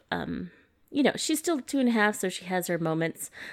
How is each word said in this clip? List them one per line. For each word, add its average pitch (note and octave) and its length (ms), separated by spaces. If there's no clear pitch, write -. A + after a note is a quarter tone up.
um, F3 380
you C#4+ 120
know, B3+ 140
she's D#4 220
still D#4 240
two - 160
and B3+ 100
a A#3+ 40
half, G#3+ 240
so F#3+ 120
she F3+ 160
has F3+ 220
her F3 100
moments. D#3+ 540